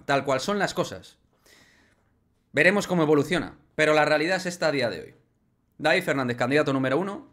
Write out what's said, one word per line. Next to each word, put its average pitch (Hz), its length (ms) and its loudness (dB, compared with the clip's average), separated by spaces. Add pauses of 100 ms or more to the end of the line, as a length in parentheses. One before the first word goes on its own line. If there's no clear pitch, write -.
tal 139 180 0
cual 135 160 0
son 202 180 -4
las 175 140 -2
cosas. - 460 -8 (1300)
Veremos 185 340 2
cómo 175 160 2
evoluciona, 147 560 0 (160)
pero 151 200 2
la 151 100 4
realidad 151 340 0
es 180 80 -8
esta 175 220 -4
a 147 40 0
día 123 180 -2
de 82 100 -10
hoy. - 140 -18 (640)
David 170 260 0
Fernández, 135 340 -2
candidato 143 360 0
número 131 260 0
uno 196 340 -6